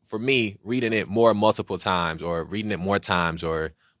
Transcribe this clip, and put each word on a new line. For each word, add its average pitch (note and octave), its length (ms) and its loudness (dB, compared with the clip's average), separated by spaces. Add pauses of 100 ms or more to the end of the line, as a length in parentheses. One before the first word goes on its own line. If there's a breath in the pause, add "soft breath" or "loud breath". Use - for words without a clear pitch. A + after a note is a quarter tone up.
for - 160 -10
me, A2+ 460 0
reading A2+ 300 -2
it G#2 160 0
more A2+ 240 6
multiple G#2 440 0
times E2+ 440 -2
or E2 240 -4
reading G#2 260 -6
it F2 80 -4
more G2 180 0
times E2+ 460 -2
or D#2+ 300 -4 (280)